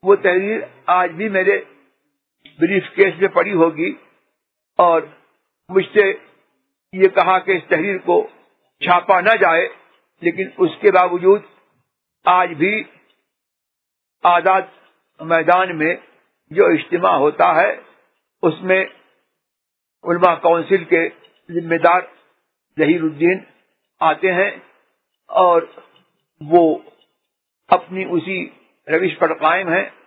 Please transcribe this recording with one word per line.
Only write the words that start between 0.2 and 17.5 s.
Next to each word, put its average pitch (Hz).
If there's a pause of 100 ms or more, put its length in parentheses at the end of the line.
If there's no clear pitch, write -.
आज 180
भी 196
मेरे 196 (1000)
ब्रीफ 180
केस 175
में 190
पड़ी 175
होगी 165 (840)
और 165 (580)
मुझसे 196 (840)
ये 190
कहा 185
कि 185
इस 170
तहरीर 185
को 175 (580)
छापा 180
ना 214
जाए, 175 (520)
लेकिन 170
उसके 185
बावजूद 180 (840)
आज 180
भी 190 (1400)
आजाद 180 (480)
मैदान 170
में 156 (500)
जो 175
इज्तिमा 175
होता 151